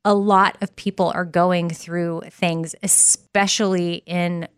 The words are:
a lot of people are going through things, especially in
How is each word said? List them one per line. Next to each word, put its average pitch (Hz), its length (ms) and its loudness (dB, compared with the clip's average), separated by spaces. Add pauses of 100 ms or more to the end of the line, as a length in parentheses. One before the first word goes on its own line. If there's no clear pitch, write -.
a 208 100 4
lot 202 480 4
of 196 140 -8
people 190 380 -2
are 180 120 -4
going 175 440 0
through 170 600 -6
things, 165 540 -4
especially 190 1200 0
in 175 420 -4 (100)